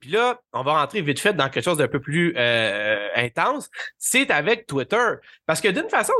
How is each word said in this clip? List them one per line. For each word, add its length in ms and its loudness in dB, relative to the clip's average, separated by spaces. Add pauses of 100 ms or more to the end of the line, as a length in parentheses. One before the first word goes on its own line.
puis 80 -20
là, 320 0 (140)
on 80 -2
va 180 2
rentrer 220 -2
vite 180 -2
fait 140 2
dans 160 0
quelque 140 -4
chose 120 2
d'un 120 2
peu 120 -2
plus, 380 0
euh, 760 0
intense, 520 -2 (300)
c'est 320 0
avec 360 0
Twitter. 500 0 (280)
Parce 160 0
que 80 2
d'une 220 -2
façon 300 2